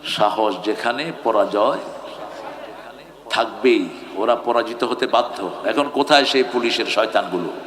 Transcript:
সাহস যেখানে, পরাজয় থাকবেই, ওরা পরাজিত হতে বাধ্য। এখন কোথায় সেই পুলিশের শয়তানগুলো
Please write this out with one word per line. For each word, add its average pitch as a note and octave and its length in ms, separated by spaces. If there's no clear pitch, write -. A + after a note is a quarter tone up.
সাহস G#2 580
যেখানে, A#2+ 480
পরাজয় G#2 540
থাকবেই, A2+ 600
ওরা A2+ 200
পরাজিত A#2 480
হতে B2 240
বাধ্য। A2+ 440
এখন C3+ 240
কোথায় C#3 360
সেই C3 180
পুলিশের A#2 420
শয়তানগুলো F#2+ 640